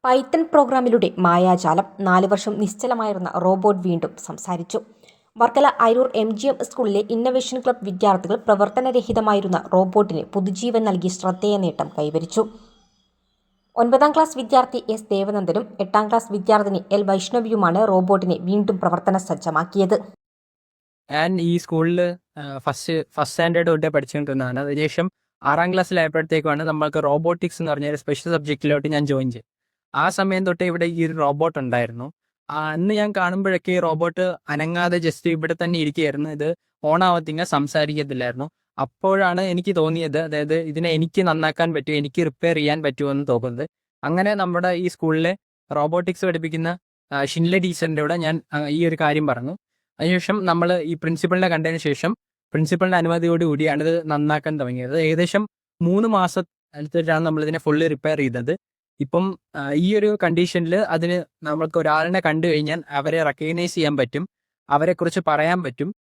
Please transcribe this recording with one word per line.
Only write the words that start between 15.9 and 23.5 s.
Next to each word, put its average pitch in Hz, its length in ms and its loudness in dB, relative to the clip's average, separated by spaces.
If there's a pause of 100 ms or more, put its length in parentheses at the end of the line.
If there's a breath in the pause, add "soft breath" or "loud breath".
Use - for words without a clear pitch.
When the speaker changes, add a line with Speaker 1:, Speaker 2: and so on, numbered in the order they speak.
Speaker 1:
ക്ലാസ് 226 260 0
വിദ്യാർത്ഥിനി 202 460 2 (100)
എൽ 202 120 2
വൈഷ്ണവിയുമാണ് 196 760 0 (120)
റോബോട്ടിനെ 185 460 2 (120)
വീണ്ടും 202 340 0
പ്രവർത്തന 185 340 2 (120)
സജ്ജമാക്കിയത്. 175 680 0 (1160)
Speaker 2:
ഞാൻ 160 180 0 (100)
ഈ 170 160 0
സ്കൂളിൽ, 170 440 0 (360)
ആ, 147 60 -14 (220)
ഫസ്റ്റ്, 151 280 -4 (220)
ഫസ്റ്റ് 151 200 -2
സ്റ്റാൻഡേർഡ് 170 360 2